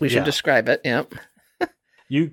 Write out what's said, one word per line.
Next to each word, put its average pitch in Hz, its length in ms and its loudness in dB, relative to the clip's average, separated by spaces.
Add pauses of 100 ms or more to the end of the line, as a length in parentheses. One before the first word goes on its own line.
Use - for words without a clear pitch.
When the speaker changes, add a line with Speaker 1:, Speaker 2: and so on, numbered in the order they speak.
Speaker 1:
we 143 80 0
should 120 100 2
Speaker 2:
Yeah. 104 60 0
Speaker 1:
describe 135 440 0
it. 123 160 0
Yep. 127 300 -2 (460)
<laughs> - 80 -2 (420)
Speaker 2:
You, 151 220 0